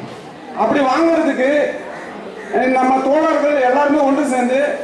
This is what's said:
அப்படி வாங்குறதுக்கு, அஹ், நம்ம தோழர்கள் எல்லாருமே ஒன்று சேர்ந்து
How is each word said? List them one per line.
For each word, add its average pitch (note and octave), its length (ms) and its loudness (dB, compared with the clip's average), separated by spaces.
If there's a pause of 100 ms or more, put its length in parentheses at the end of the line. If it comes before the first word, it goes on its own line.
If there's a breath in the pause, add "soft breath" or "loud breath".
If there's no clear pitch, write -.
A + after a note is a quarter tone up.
(580)
அப்படி A#3 220 2
வாங்குறதுக்கு, D4 880 2 (840)
அஹ், B3+ 140 2
நம்ம C4 360 2
தோழர்கள் D4 580 2
எல்லாருமே C#4+ 360 2
ஒன்று C#4 280 2
சேர்ந்து B3+ 400 0 (180)